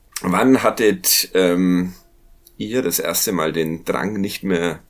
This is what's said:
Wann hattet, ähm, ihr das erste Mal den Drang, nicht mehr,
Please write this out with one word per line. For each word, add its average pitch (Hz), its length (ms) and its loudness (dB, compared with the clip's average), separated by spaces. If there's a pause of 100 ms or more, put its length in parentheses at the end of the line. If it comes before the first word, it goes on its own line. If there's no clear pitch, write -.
(220)
Wann 113 400 2
hattet, 107 760 2
ähm, 90 580 2 (640)
ihr 110 240 -4
das - 180 -2
erste 82 320 -4
Mal 78 220 -2
den 80 320 -4
Drang, 98 340 -4
nicht - 240 -6
mehr, 85 360 -2 (100)